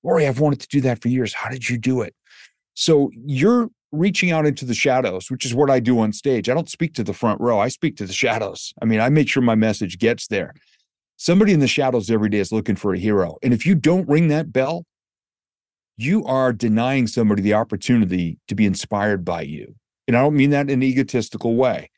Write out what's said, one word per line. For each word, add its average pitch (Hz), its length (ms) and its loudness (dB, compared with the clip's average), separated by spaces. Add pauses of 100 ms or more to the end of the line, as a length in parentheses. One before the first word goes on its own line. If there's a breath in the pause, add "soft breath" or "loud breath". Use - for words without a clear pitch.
"Lori, 165 240 2
I've 127 140 -2
wanted 147 180 2
to - 80 -16
do 147 140 0
that 123 200 0
for 120 60 -2
years. 123 260 0
How - 160 -8
did 120 200 -8
you 123 80 -4
do 123 240 0
it?" - 140 -8 (580 soft breath)
So 147 400 2
you're 147 560 0 (280)
reaching 180 340 0
out 160 140 0
into 143 200 -2
the 123 80 -4
shadows, 120 580 -2
which 127 140 -8
is 120 80 -4
what 139 160 2
I 131 100 4
do 120 200 2
on 107 140 0
stage. 123 360 -2
I 123 40 0
don't 160 160 -4
speak 165 260 -6
to 110 80 -4
the 98 100 -6
front 110 280 -2
row. 117 180 2
I 107 80 2
speak - 300 -4
to 104 80 -8
the 95 80 -12
shadows. 110 680 -4
I 117 40 -6
mean, 110 140 2
I 120 100 2
make 147 200 4
sure 131 140 0
my 117 120 2
message 104 440 0
gets - 280 0
there. 98 260 -6 (640 soft breath)
Somebody 202 360 4
in 156 60 4
the 135 80 4
shadows 123 440 0
every 107 180 0
day 104 80 0
is 98 140 -2
looking 110 240 -2
for 98 180 -2
a 92 60 -4
hero. 95 420 0
And 123 120 2
if 113 120 -2
you 185 100 4
don't 160 320 2
ring 156 200 4
that 151 260 -2
bell, 156 320 -2 (1120)
you 160 280 0
are 131 280 2
denying 117 540 0
somebody 107 340 0
the 104 140 2
opportunity 95 840 0 (100)
to 101 80 -6
be 107 100 2
inspired 101 600 -2
by 85 160 -4
you. 76 320 -12 (340)
And 120 80 2
I 123 60 4
don't 147 140 2
mean 139 160 4
that 143 180 0
in 135 60 0
an 127 80 2
egotistical 120 720 -2
way. 120 420 0